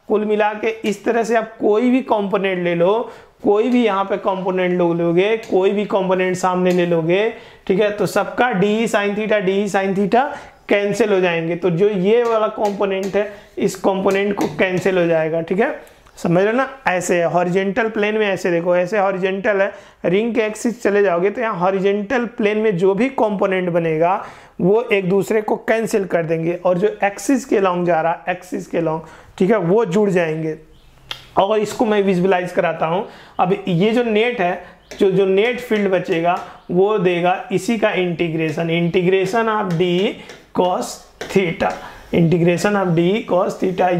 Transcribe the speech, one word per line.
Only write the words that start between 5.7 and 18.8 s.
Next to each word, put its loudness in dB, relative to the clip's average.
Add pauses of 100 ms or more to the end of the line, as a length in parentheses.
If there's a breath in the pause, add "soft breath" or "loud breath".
भी 0
component 0
सामने 0
ले 2
लोगे, 0 (380 loud breath)
ठीक 2
है, 2
तो -2
सबका 0
D 2
sin 0
theta, 0
D 0
sin 0
theta 2 (440 loud breath)
cancel 2
हो 4
जाएंगे। 0
तो 0
जो 4
ये 2
वाला 2
component -2
है, 0 (260 loud breath)
इस 0
component 0
को -2 (140)
cancel 0
हो 2
जाएगा, 0
ठीक -2
है, 0 (420 loud breath)
समझ 2
रहे 2
हो -2
ना। 0 (200)
ऐसे 0
है 2
horizontal 0
plane -2
में, 0
ऐसे -2
देखो, 0
ऐसे 0